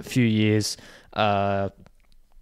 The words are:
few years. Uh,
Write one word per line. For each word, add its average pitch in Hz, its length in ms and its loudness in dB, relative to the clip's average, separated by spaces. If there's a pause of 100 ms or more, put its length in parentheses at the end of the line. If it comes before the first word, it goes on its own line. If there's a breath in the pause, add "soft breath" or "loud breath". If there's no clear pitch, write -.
few - 240 0
years. 107 520 2 (360 loud breath)
Uh, 101 560 -2 (720)